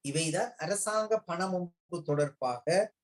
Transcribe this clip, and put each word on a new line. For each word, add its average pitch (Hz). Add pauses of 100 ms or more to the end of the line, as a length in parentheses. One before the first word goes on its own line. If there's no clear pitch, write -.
இவைதான் 165
அரசாங்க 214
பணம் 185
ஒன்று 175
தொடர்பாக 147 (100)